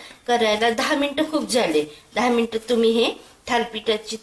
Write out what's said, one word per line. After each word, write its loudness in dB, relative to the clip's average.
करायला, 2
दहा 0
मिनिटं 0
खूप -2
झाले, 2
दहा 2
मिनिटं 0
तुम्ही 4
हे 2
थालीपीठाची -4